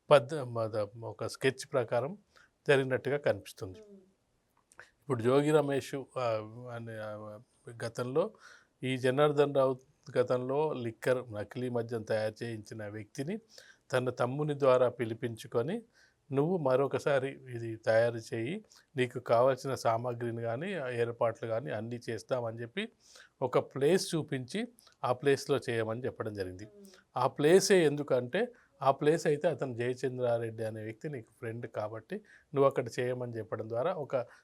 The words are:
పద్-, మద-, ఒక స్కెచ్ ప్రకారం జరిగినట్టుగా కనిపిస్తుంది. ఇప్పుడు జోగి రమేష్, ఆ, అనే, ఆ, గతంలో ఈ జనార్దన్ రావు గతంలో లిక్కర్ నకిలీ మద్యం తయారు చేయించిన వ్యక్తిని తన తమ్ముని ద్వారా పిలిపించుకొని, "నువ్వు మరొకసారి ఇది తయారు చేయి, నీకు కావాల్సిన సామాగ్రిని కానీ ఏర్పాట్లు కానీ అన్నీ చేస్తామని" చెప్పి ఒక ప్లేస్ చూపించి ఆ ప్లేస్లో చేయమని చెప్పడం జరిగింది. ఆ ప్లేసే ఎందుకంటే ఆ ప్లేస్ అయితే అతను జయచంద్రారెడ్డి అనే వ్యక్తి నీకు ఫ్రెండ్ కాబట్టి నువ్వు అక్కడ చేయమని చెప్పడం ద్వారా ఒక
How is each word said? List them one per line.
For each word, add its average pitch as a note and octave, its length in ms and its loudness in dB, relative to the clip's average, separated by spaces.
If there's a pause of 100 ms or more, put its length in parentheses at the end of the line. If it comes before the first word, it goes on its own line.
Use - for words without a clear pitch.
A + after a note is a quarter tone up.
(100)
పద్-, C#3+ 320 6
మద-, A2+ 640 -4
ఒక A2 220 -8
స్కెచ్ - 460 -2
ప్రకారం C3 460 -2 (500)
జరిగినట్టుగా C3 480 2
కనిపిస్తుంది. G2+ 640 -4 (1000)
ఇప్పుడు - 420 -6
జోగి C#3 280 4
రమేష్, C#3+ 440 2
ఆ, C3 300 -6 (500)
అనే, A2+ 260 -10
ఆ, G#2+ 400 -12 (440)
గతంలో B2+ 460 -2 (520)
ఈ B2+ 140 -2
జనార్దన్ C#3 580 4
రావు C3 240 4 (400)
గతంలో C3 540 0
లిక్కర్ B2 600 -2
నకిలీ G#2+ 360 -6
మద్యం A#2 340 -4
తయారు A2 420 -2
చేయించిన A2 440 -10
వ్యక్తిని C3+ 500 -8 (540)
తన B2+ 180 2
తమ్ముని C#3 480 -2
ద్వారా B2+ 300 6
పిలిపించుకొని, A#2+ 960 -4 (500)
"నువ్వు D3+ 260 0
మరొకసారి C3+ 720 2
ఇది A#2+ 480 -10
తయారు A#2 400 4
చేయి, A#2+ 480 -6 (320)
నీకు B2+ 240 0
కావాల్సిన B2+ 540 2
సామాగ్రిని A#2 680 -2
కానీ B2 300 -6
ఏర్పాట్లు A#2+ 760 -2
కానీ A#2 220 -4
అన్నీ A#2 300 -6 (100)
చేస్తామని" A#2 500 -4
చెప్పి D3+ 280 -8 (540)
ఒక C3 160 2
ప్లేస్ D3+ 560 2
చూపించి D3 540 -4 (360)
ఆ B2 80 2
ప్లేస్లో C3+ 480 2 (100)
చేయమని A2+ 340 -2
చెప్పడం A2 300 -6
జరిగింది. F#2+ 340 -6 (480)
ఆ B2+ 100 4
ప్లేసే E3+ 600 6
ఎందుకంటే C#3+ 640 0 (300)
ఆ C3+ 80 4
ప్లేస్ D#3 360 2
అయితే D#3 220 2
అతను C3+ 260 -2
జయచంద్రారెడ్డి A#2+ 920 -2
అనే A2 180 -6
వ్యక్తి A2 260 -10
నీకు C3 300 -12
ఫ్రెండ్ A#2+ 280 -8
కాబట్టి A2 480 -8 (400)
నువ్వు C#3 100 6
అక్కడ C3+ 240 2 (120)
చేయమని B2 360 -4
చెప్పడం A2 320 -8
ద్వారా B2+ 260 -2
ఒక C3+ 320 -4 (180)